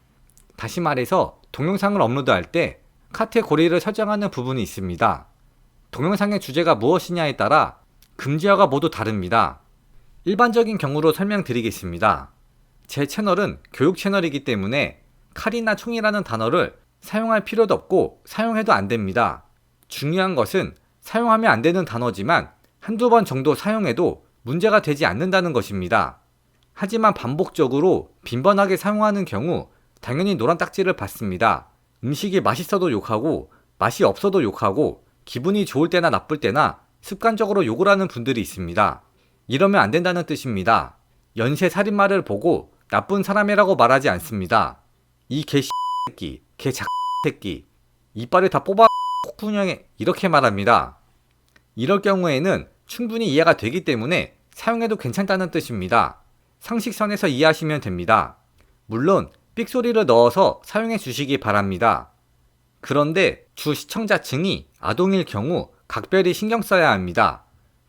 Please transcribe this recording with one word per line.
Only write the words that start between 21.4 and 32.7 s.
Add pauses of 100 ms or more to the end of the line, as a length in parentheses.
안
되는
단어지만 (300)
한두
번
정도
사용해도 (160)
문제가
되지
않는다는
것입니다. (600)
하지만
반복적으로 (140)
빈번하게
사용하는
경우 (320)
당연히
노란
딱지를
받습니다. (360)
음식이
맛있어도